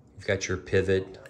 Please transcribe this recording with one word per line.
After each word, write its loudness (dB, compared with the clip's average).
you've -12
got 0
your -2
pivot 0